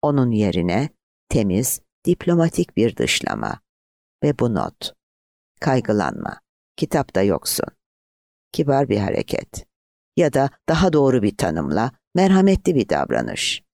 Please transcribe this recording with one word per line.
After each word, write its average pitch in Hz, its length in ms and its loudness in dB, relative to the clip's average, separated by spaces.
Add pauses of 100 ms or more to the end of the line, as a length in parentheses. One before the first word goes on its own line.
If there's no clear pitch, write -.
Onun 139 280 2
yerine 98 580 0 (400)
temiz, 107 520 0 (240)
diplomatik 170 720 0
bir 113 200 0
dışlama. - 640 -4 (640)
Ve 147 160 0
bu 120 160 0
not. - 380 -6 (680)
"Kaygılanma. 107 800 -2 (360)
Kitapta 139 460 -2
yoksun." - 440 -2 (880)
Kibar 139 360 0
bir 104 100 0
hareket. - 680 -4 (500)
Ya 156 160 2
da 135 180 0 (180)
daha 160 240 2
doğru 135 300 4
bir 101 140 0
tanımla, 82 560 -2 (220)
merhametli 190 600 4
bir 123 140 0
davranış. 60 760 -4 (120)